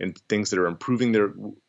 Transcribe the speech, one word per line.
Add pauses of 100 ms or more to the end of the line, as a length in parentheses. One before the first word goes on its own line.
and (140)
things
that
are
improving
their, (340)